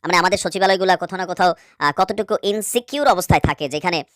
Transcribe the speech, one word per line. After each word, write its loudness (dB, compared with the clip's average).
মানে 0
আমাদের 2
সচিবালয়গুলো 2
কোথাও -8
না -4
কোথাও, 2
আহ, 0
কতটুকু -2
ইনসিকিউর -2
অবস্থায় 2
থাকে, -4
যেখানে, -2